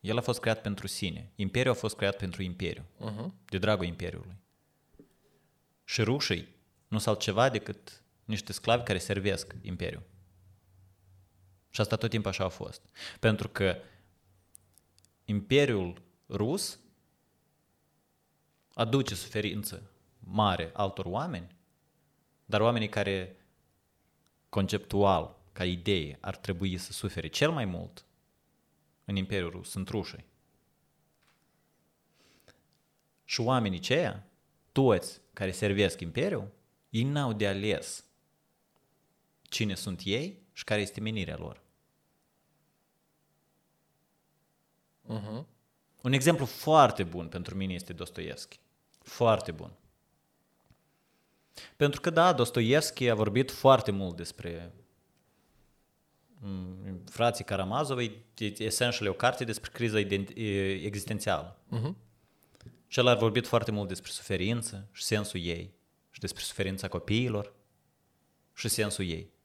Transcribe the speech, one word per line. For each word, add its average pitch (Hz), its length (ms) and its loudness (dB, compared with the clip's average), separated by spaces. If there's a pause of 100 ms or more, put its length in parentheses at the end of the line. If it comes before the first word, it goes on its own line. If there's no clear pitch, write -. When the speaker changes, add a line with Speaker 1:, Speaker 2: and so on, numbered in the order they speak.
Speaker 1:
El 107 160 -2
a 123 40 2
fost 120 200 -2
creat 110 200 0
pentru 101 260 -4
sine. 82 480 -6
Imperiul 123 400 2
a - 40 -2
fost - 180 -4
creat 98 200 0
pentru 92 260 -6
imperiu. 90 420 -6 (140)
Speaker 2:
Mhm. 110 360 -8 (100)
Speaker 1:
De - 140 -4
dragul 95 280 2
imperiului. 87 500 -8 (1500)
Și - 180 -2
rușii 110 460 0 (400)
nu 107 100 -2
sunt 107 160 2
altceva 110 340 2
decât - 540 -6 (220)
niște 104 280 -6
sclavi 120 320 2
care 95 140 0
servesc 98 640 -2
imperiul. 90 400 -6 (1700)
Și - 100 -6
asta 110 160 2
tot 113 140 -2
timpul 101 200 0
așa 95 140 -2
a 95 40 0
fost. - 340 -10 (380)
Pentru 104 280 4
că 92 280 2 (1500)
Imperiul 104 760 2 (260)
Rus 123 500 -2 (2000)
aduce 113 400 2
suferință 101 760 -6 (280)
mare 92 540 2
altor 95 320 -2
oameni, 95 500 -6 (920)
dar 107 160 2
oamenii 113 280 4
care 98 480 -2 (1120)
conceptual, 98 880 2 (140)
ca 90 120 -4
idee, 87 560 0
ar 95 160 -8
trebui 92 400 -4
să - 160 -10
sufere 85 340 -6
cel 143 240 0
mai 143 140 -2
mult 90 400 -8 (1000)
în 98 120 -2
Imperiul 95 340 -2
Rus 90 200 -12
sunt 92 180 -6
rușii. - 360 -6 (3000)
Și - 160 -4
oamenii 113 380 2
ceia, 107 480 0 (460)
toți 120 480 4 (120)
care 95 180 -4
servesc 101 500 2
Imperiul, 113 480 -2 (420)
ei 113 120 0
n-au 139 300 0
de 104 140 0
ales 98 580 -2 (1400)
cine 104 320 -2
sunt 90 300 -6
ei 135 340 -2 (140)
și - 120 -12
care 107 160 0
este 98 200 -4
menirea 104 360 -4
lor. - 240 -12 (3500)
Speaker 2:
Mhm. 107 440 -8 (560)
Speaker 1:
Un 127 100 2
exemplu 139 320 4
foarte 143 600 6
bun 85 240 -6
pentru 90 260 -8
mine 95 200 -4
este 87 180 -10
Dostoevski. 85 640 -10 (440)
Foarte 110 500 2
bun. 82 200 -12 (2000)
Pentru 143 240 2
că, 175 100 2
da, 170 220 6
Dostoevski 123 760 2
a 117 60 6
vorbit 110 360 2
foarte 131 400 6
mult 95 260 -4
despre, 87 560 -10 (1700)
mm, 95 600 -10 (100)
frații 117 340 2
Karamazovai, 117 800 -2 (140)
e, 113 60 -4 (200)
essential, 110 420 0
e 98 40 2
o 95 40 0
carte 127 300 2
despre - 280 -6
criza 107 280 2
ident-, 98 360 0
e, 98 360 0
existențială. 98 840 -2 (120)
Speaker 2:
Mhm. 123 280 -4 (880)
Speaker 1:
Și - 120 -2
el 123 80 6
a 123 80 8
vorbit 113 320 2
foarte 110 240 2
mult 104 180 -2
despre - 220 -8
suferință 101 840 -4
și - 100 -12
sensul 104 380 -2
ei 87 320 -6 (380)
și - 100 -18
despre - 220 -6
suferința 95 460 -4
copiilor 107 640 -2 (1040)
și - 140 -4
sensul 104 360 0
ei. 82 260 -6 (140)